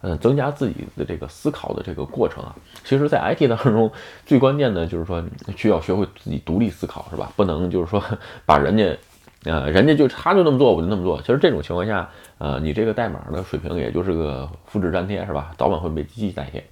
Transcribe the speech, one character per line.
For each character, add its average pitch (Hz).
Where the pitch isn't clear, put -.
呃， 87
增 123
加 139
自 143
己 -
的 -
这 82
个 69
思 -
考 -
的 -
这 90
个 67
过 92
程 -
啊。 58
其 135
实 147
在 -
I 104
T 147
当 117
中， 113
最 139
关 131
键 135
的 85
就 87
是 82
说 87
需 -
要 101
学 90
会 95
自 -
己 69
独 82
立 110
思 -
考， -
是 -
吧？ -
不 104
能 90
就 90
是 82
说 101
<laughs> -
把 76
人 73
家， 95
呃， 76
人 95
家 156
就， 147
他 -
就 196
那 156
么 131
做， 127
我 82
就 82
那 104
么 90
做。 82
其 73
实 127
这 165
种 92
情 82
况 90
下， 98
呃， 71
你 76
这 107
个 110
代 117
码 80
的 85
水 -
平 82
也 64
就 82
是 95
个 73
复 -
制 90
粘 92
贴， 95
是 98
吧？ 71
早 64
晚 90
会 87
被 78
机 107
器 -
代 71
替 -